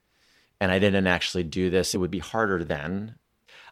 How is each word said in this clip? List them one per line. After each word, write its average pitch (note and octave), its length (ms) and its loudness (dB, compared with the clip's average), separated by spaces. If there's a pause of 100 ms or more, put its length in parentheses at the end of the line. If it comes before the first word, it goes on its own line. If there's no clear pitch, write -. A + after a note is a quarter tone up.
(580)
and F#2+ 120 2
I F#2+ 80 4
didn't G2 280 4
actually F2+ 360 0
do F#2 260 -2
this, F2 260 0
it A2 40 -2
would F2+ 120 -2
be F#2 100 -6
harder F#2+ 440 0
then. F2 520 -6 (560)